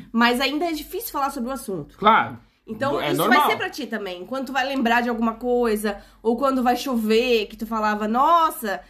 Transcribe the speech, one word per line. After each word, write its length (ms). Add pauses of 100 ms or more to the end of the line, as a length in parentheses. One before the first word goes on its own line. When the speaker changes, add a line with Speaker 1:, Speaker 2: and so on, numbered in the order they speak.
(140)
Speaker 1:
mas 260
ainda 240
é 80
difícil 400
falar 180
sobre 200
o 20
assunto. 460
Speaker 2:
Claro. 400 (320)
Speaker 1:
Então, 300
Speaker 2:
É 140
Speaker 1:
isso 40
Speaker 2:
normal. 260
Speaker 1:
vai 80
ser 40
pra 140
ti 180
também. 380
Quando 220
tu 40
vai 160
lembrar 320
de 80
alguma 280
coisa, 640 (220)
ou 140
quando 260
vai 140
chover, 720
que 100
tu 100
falava, 440
"Nossa, 800